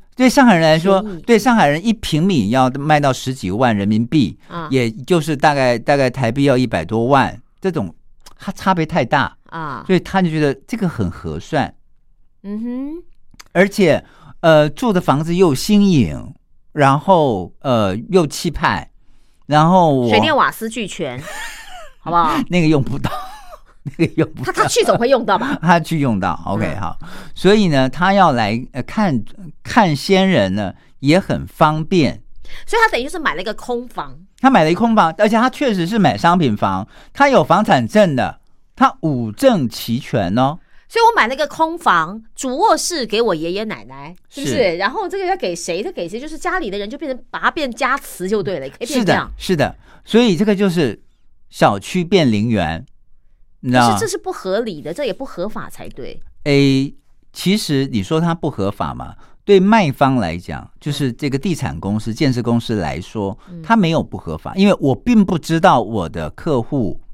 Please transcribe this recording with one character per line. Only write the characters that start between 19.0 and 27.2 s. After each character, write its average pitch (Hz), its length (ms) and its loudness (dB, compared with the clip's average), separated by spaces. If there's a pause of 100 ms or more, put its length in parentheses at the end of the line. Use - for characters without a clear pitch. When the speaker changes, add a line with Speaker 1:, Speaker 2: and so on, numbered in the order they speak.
Speaker 1:
然 151 200 4
后 170 280 4
我 120 160 2
Speaker 2:
水 107 100 4
电 302 160 2
瓦 156 140 2
斯 220 180 -8
俱 226 180 -8
全， 135 320 -10 (420)
Speaker 1:
<laughs> 719 380 -18
Speaker 2:
好 - 120 -12
不 170 60 2
好？ 160 220 2 (120)
Speaker 1:
那 180 100 2
个 160 60 2
用 151 160 4
不 - 160 -4
到， - 120 -4 (380)
<laughs> - 480 -18
那 160 100 0
个 - 100 -4
用 151 180 0
不 - 100 -12
到。 359 80 -4
Speaker 2:
他， 349 120 0
他 - 40 0
去 466 160 0
总 - 140 2
会 240 100 0
用 262 160 2
到 190 140 2
吧？ 277 220 -4
Speaker 1:
<laughs> - 20 -20
他 170 180 4
去 160 200 -2
用 117 200 0
到， 92 240 -2
OK， 98 220 -2
Speaker 2:
嗯。 82 160 -6
Speaker 1:
好。 - 160 -6 (360)